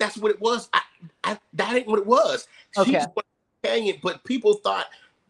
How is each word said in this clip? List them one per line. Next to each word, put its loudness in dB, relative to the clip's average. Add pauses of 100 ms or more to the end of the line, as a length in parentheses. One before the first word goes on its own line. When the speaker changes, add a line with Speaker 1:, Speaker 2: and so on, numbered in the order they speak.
Speaker 1:
that's -2
what 0
it -6
was. -2
I, 2 (420)
I, -4 (140)
that -2
ain't 0
what 2
it -4
was. 2 (260)
She 2
Speaker 2:
Okay. 4
Speaker 1:
just 0
was -6
a -20
companion, 0
but -6
people 2
thought -2 (440)